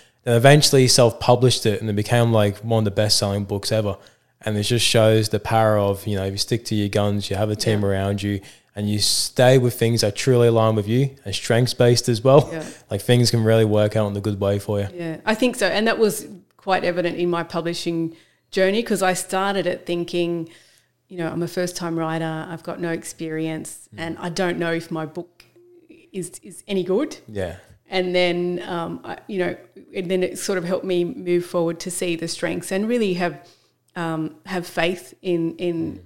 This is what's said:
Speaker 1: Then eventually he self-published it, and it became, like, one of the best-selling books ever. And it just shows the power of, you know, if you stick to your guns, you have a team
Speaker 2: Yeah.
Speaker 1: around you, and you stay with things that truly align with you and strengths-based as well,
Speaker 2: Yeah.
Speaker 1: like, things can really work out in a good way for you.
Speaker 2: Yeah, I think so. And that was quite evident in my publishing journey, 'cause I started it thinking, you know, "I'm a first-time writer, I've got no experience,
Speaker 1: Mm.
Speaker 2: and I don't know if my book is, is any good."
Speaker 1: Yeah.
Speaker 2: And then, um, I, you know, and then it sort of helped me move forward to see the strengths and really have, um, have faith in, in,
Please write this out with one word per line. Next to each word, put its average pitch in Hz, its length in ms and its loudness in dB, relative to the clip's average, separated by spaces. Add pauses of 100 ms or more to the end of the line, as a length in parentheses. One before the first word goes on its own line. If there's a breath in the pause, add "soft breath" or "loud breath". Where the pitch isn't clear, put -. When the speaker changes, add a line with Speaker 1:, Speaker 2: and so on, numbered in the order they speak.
(220 loud breath)
Speaker 1:
Then 120 140 2
eventually 139 460 8
he 123 60 6
self-published 123 760 4
it, 104 140 0
and 110 100 -4
it 104 60 -2
became, 117 360 2
like, 104 260 4
one 113 200 0
of 110 60 2
the 101 80 0
best-selling 101 520 0
books 98 280 -6
ever. 104 240 0 (480 soft breath)
And 107 120 -2
it 104 80 0
just 113 200 2
shows 110 440 4
the 107 120 -2
power 110 380 2
of, 101 280 0
you 107 100 -2
know, 95 80 -2
if 98 80 -4
you 98 60 -6
stick - 280 -2
to - 80 -4
your 104 140 0
guns, 101 420 -2
you 95 60 -4
have 107 140 0
a 104 60 -2
team 104 260 0
Speaker 2:
Yeah. 98 60 0
Speaker 1:
around 98 340 -2
you, 101 180 -2 (340 loud breath)
and 104 160 -4
you 104 80 0
stay 127 600 4
with 120 160 2
things 117 260 0
that 104 160 0
truly 120 320 4
align 110 260 4
with 104 140 -2
you 131 220 0 (140)
and 98 100 -6
strengths-based 120 760 2
as 110 160 0
well, 135 280 8
Speaker 2:
Yeah. 160 120 -10 (260 loud breath)
Speaker 1:
like, 101 120 -4
things 120 280 4
can 117 140 2
really 113 220 6
work 104 300 2
out 107 140 0
in 101 60 -4
a 101 40 -6
good 101 200 -4
way 101 180 2
for 101 220 -4
you. 101 160 -4
Speaker 2:
Yeah, 165 200 -8 (100)
I 214 80 0
think 247 220 0
so. 202 100 0
And 196 200 0
that 226 120 0
was 214 280 0 (300)
quite 185 280 -2
evident 175 340 -2
in 175 120 -2
my 170 120 -2
publishing 165 720 -6 (360 loud breath)
journey, 196 320 0
'cause 214 200 -2
I 185 120 2
started 190 520 -2
it - 200 -4
thinking, 170 640 -4 (600 soft breath)
you 185 100 -14
know, 165 100 -4
"I'm 170 140 -4
a 175 60 -4
first-time 175 500 -4
writer, 160 500 -4
I've 165 140 -12
got - 180 -10
no 170 100 -4
experience, 160 1040 -8
Speaker 1:
Mm. 107 60 -16
Speaker 2:
and 165 180 -8
I 180 120 -8
don't 175 280 -2
know 170 140 -2
if 165 180 -6
my 160 160 -6
book 170 380 -14 (680)
is, 180 200 -8 (100)
is 180 240 -20
any 196 160 0
good." 190 360 -2 (100)
Speaker 1:
Yeah. 92 280 -6 (340)
Speaker 2:
And 185 240 -2
then, 175 520 0
um, 170 380 -6
I, - 140 -10 (100)
you 208 100 -6
know, 175 160 -2 (400)
and 180 160 -6
then 185 120 0
it - 160 -4
sort 196 180 -4
of 175 80 -4
helped 180 220 -4
me 175 180 0
move 175 400 -2
forward 170 360 -4
to 185 100 -10
see 175 260 -4
the 165 100 -8
strengths 165 460 -6
and 202 160 -2
really 226 260 0
have, 175 200 -2 (600 soft breath)
um, 165 400 -4 (100)
have 180 200 -6
faith 175 540 -4
in, 165 360 -2
in, 165 500 -4